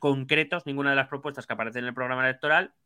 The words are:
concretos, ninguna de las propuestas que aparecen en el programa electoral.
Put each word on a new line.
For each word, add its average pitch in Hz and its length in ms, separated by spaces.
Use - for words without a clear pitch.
concretos, 147 680
ninguna 139 240
de 139 60
las 135 100
propuestas 139 400
que - 60
aparecen 113 320
en 123 60
el 123 40
programa 127 340
electoral. 156 460